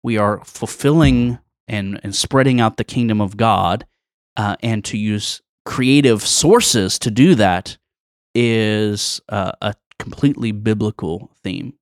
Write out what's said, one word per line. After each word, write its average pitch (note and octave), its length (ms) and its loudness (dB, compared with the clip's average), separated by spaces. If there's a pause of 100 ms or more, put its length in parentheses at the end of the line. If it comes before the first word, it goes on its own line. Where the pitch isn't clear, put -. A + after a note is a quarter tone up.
We A2+ 140 -2
are G#2 260 0
fulfilling B2+ 960 2 (280)
and, G2+ 360 -6
and G2 100 -8
spreading C3 460 2
out A2+ 160 2
the - 80 -4
kingdom A2 360 0
of G2+ 160 -4
God, G2+ 500 0 (500)
uh, G#2 260 -2
and A2 220 -4
to - 120 -8
use G#2 460 -4 (220)
creative B2+ 580 2
sources D3+ 800 2
to A#2+ 100 -2
do C#3 240 6
that F#2+ 420 0 (600)
is, G#2+ 840 0 (100)
uh, G2+ 200 -4 (100)
a G#2 140 -4 (240)
completely - 540 -2
biblical G#2+ 800 -4 (100)
theme. F#2 400 -8